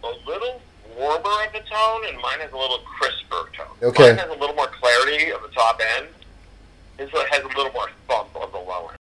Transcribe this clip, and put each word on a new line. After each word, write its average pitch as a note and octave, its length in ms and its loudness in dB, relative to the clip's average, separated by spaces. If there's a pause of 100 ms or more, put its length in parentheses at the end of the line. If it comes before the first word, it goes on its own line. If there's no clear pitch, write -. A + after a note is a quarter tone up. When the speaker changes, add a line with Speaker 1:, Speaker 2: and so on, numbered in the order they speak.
Speaker 1:
a A#2+ 80 -8 (160)
little A#3 320 -6 (400)
warmer F#3+ 480 0
of G#3+ 80 -12
a G#3+ 40 -8
tone A3 460 0
and C#3+ 120 -10
mine C3 280 -6
is C#3 80 -16
a C3 40 -10
little C3 260 -4 (160)
crisper - 580 -4
tone. E2 320 -2
Speaker 2:
Ok. - 100 2
Speaker 1:
Mine B2 200 12
has D#3+ 100 -6
a D3+ 100 -10
little C#3+ 160 -2
more C#3 140 0 (100)
clarity C#3 520 2
of - 100 -8
the A2 140 -14
top A2+ 260 2 (160)
end. D3 120 -10 (920)
His C#3 100 -10 (220)
has C#3+ 80 2
a C3+ 80 -8 (100)
little C#3 160 -2
more G#2+ 160 -4 (180)
thump A2 280 -2
of F#2+ 160 -8
the F#2+ 60 -12
low F2+ 340 -8
end. - 140 -20